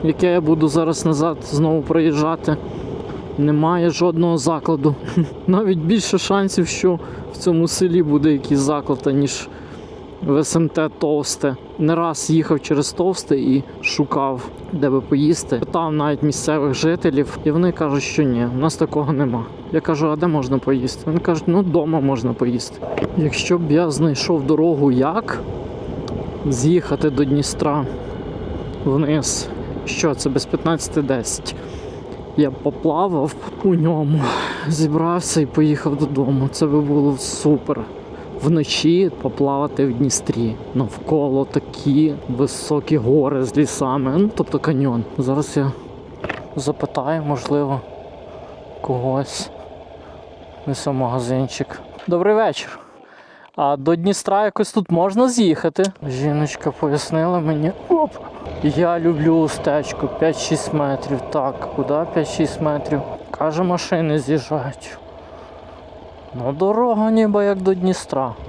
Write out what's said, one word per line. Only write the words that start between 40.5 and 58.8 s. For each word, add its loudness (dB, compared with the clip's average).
Навколо 2
такі 2
високі 0
гори 4
з -2
лісами. 2
Ну, 4
тобто -2
каньйон. 0
Зараз 0
я 2
запитаю, -2
можливо, -2
когось. -2
Ось -4
магазинчик. -2
Добрий 2
вечір. -2
А 2
до 2
Дністра 2
якось 0
тут 0
можна 4
з'їхати? 2
Жіночка 0
пояснила 0
мені. 0
Оп! 2
Я 2